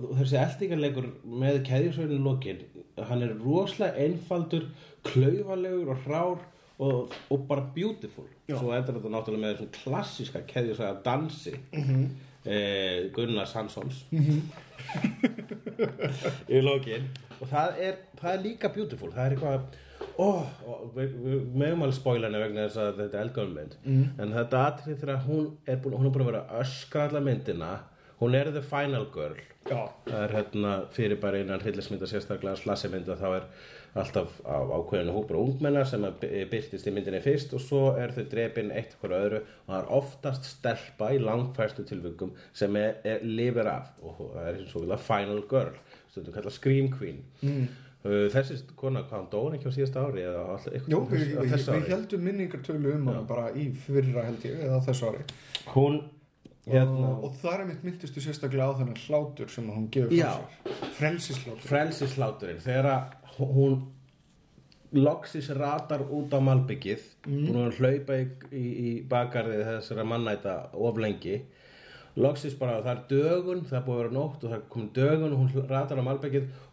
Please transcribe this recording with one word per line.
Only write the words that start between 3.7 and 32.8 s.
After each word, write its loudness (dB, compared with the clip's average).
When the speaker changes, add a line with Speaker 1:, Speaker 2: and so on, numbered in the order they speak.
Speaker 1:
einfaldur, 0
klaufalegur 2
og -4
hrár 0
og, 2
og 0
bara 0
beautiful. -4
Speaker 2:
Já. -4
Speaker 1:
Svo 0
endar 0
þetta -4
náttúrulega -2
með 0
þessum -8
klassíska -4
keðjusaga -2
dansi, -2
Speaker 2:
Mhm. 2
Speaker 1:
eh, 0
Gunnars -2
Hanssons -6
Speaker 2:
Mhm. 4
Speaker 1:
<laughs> -4
í 6
lokin. 0
Og -10
það 0
er, -2
það -2
er -2
líka -2
beautiful, -6
það 0
er 4
eitthvað, 0
ó, 4
og -10
við, -2
við 0
megum 2
alveg 2
spoila 2
henni 0
vegna 0
þess -4
að 2
þetta -4
er 0
eldgömul -4
mynd. -10
Speaker 2:
Mhm. 4
Speaker 1:
En -2
þetta 2
atriði -2
þegar -2
hún 0
er -2
búin, -2
hún 4
er 4
búin 4
að 2
vera -2
að -2
öskra -2
alla 0
myndina, 0
hún 4
er 4
the -2
final 0
girl. -6
Speaker 2:
Já. -2
Speaker 1:
Það -2
er 0
hérna 0
fyrirbæri 0
innan -2
hryllismynda, -4
sérstaklega -4
slassemynda, -4